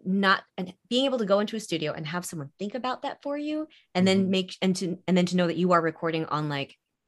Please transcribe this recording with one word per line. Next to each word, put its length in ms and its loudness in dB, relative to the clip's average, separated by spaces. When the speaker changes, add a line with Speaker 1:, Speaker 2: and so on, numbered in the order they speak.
Speaker 1:
not, 380 4
and 160 -8
being 160 2
able 120 0
to 80 0
go 160 4
into 160 -4
a 20 -8
studio 320 -4
and 160 -8
have 180 -6
someone 240 -10
think 160 -6
about 260 -6
that 220 -8
for 140 -4
you, 300 -4
and 140 4
then 140 4
Speaker 2:
Mm-hmm. 100 2
Speaker 1:
make, 300 -2
and 160 2
to, 200 -4
and 100 4
then 100 4
to 80 -2
know 120 4
that 100 -2
you 160 4
are 80 6
recording 460 -2
on, 220 -2
like, 280 -6